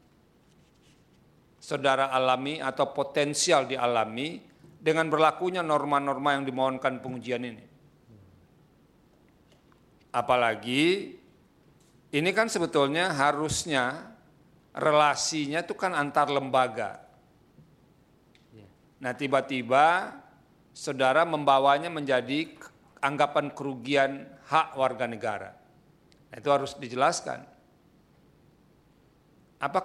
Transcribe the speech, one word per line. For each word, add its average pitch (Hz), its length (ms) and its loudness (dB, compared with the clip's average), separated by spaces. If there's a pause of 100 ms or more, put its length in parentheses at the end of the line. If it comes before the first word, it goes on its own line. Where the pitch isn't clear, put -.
(1600)
saudara 135 480 0
alami 131 480 0
atau 135 400 -2
potensial 143 720 0
dialami 123 720 -2 (400)
dengan 160 320 0
berlakunya 156 480 2
norma-norma 143 800 0
yang 135 80 -4
dimohonkan 131 560 -2
pengujian 123 400 -8
ini. 110 200 -14 (2500)
Apalagi 123 1040 0 (880)
ini 156 240 0
kan 220 160 2
sebetulnya 165 640 0
harusnya 143 1040 -2 (580)
relasinya 147 880 2
itu 175 160 -8
kan 185 220 -2
antar 143 320 2
lembaga. 127 720 -2 (2000)
Nah, 127 100 -4
tiba-tiba 139 1040 2 (640)
saudara 135 480 2
membawanya 143 640 2
menjadi 139 640 -2 (480)
anggapan 143 480 0
kerugian 135 800 -2 (160)
hak 147 320 0
warga 123 320 0
negara. 104 400 -8 (800)
Nah, - 80 -18
itu 110 160 -8
harus 123 240 -2
dijelaskan. 120 640 -2 (2250)
Apa 143 260 -2